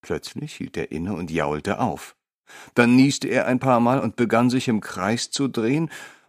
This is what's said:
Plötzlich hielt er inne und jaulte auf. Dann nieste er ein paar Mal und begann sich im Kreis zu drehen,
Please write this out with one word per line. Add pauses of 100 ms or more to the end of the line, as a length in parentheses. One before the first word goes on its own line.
Plötzlich
hielt
er
inne
und
jaulte
auf. (600)
Dann
nieste
er
ein
paar
Mal
und
begann
sich
im
Kreis
zu
drehen, (380)